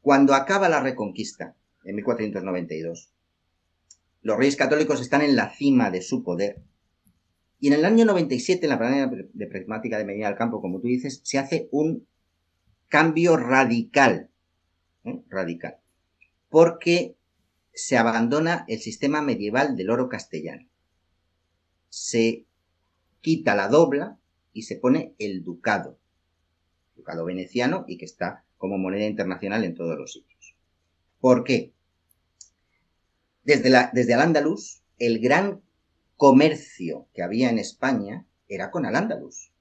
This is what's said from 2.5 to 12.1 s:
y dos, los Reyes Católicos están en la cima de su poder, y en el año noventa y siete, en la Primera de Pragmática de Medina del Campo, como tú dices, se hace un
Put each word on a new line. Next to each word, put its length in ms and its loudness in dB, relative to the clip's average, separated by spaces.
y 80 -8
dos, 300 -12
los 140 -2
Reyes 200 2
Católicos 440 0
están 220 0
en 120 2
la 160 0
cima 400 2
de 120 -6
su 200 -6
poder, 400 -6
y 100 0
en 40 6
el 120 4
año 200 6
noventa 300 2
y 60 -2
siete, 260 0
en 40 2
la 80 0
Primera 320 0
de 140 -10
Pragmática 520 -8
de 60 -4
Medina 240 -6
del 100 -6
Campo, 220 -4
como 200 -6
tú 60 -6
dices, 380 -4
se 140 -4
hace 340 -4
un 340 -2